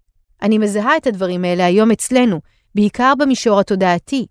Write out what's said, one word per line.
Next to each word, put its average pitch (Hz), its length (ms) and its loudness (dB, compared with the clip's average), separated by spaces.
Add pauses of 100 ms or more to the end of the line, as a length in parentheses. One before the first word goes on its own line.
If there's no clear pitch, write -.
(420)
אני 214 160 2
מזהה 214 380 0
את 311 100 -4
הדברים 180 380 -2
האלה 180 220 0
היום 214 240 2
אצלנו, 226 500 0 (340)
בעיקר 226 440 0
במישור 247 420 2
התודעתי. 190 720 -2